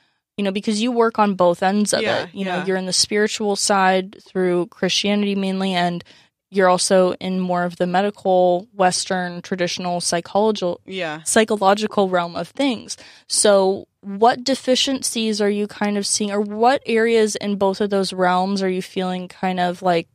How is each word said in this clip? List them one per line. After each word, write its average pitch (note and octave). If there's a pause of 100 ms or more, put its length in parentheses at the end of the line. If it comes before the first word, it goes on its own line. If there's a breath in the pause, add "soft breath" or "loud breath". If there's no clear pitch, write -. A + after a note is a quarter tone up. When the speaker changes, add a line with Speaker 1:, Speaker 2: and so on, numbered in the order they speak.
(380)
Speaker 1:
you G3+
know, G3
because G#3
you B3
work A3+
on G3+
both F3+
ends G3+
of A3+
Speaker 2:
Yeah, G#3
Speaker 1:
it, F3
you G3
know, F3
Speaker 2:
yeah. -
Speaker 1:
you're F#3
in F#3
the F3+
spiritual G#3
side F#3+
through F3+
Christianity G3+
mainly, F#3+
and F3 (480 soft breath)
you're F#3+
also F3+
in F#3
more F3+
of F3
the F3+
medical, F#3
Western, F3+
traditional F3
psychological G3
Speaker 2:
Yeah. D#3+
Speaker 1:
psychological G#3
realm F3
of E3+
things. - (320 loud breath)
So G3 (140)
what A3+
deficiencies B3
are G3+
you G#3
kind G#3
of G3+
seeing, G#3
or G#3
what A3
areas A3+
in G3+
both G3
of G3+
those G3
realms F#3
are F#3+
you F#3
feeling F#3
kind F#3
of F3+
like F3